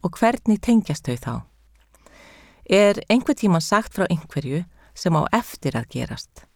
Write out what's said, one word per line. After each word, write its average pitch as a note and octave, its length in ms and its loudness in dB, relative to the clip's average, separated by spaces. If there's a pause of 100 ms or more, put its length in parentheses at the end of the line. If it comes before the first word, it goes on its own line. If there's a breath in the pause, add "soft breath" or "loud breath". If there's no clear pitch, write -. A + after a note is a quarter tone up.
og - 160 -6
hvernig A3+ 480 2
tengjast A3 400 2
þau B2 160 -4
þá? A#2+ 120 -8 (1300 soft breath)
Er G3+ 400 4
einhvern B3+ 320 2
tímann F3 240 2
sagt - 320 -2
frá G3 160 -2
einhverju D3+ 540 -4 (300 soft breath)
sem E3+ 200 0
á D3+ 160 2
eftir - 480 -4
að A#2 160 -8
gerast? - 600 -12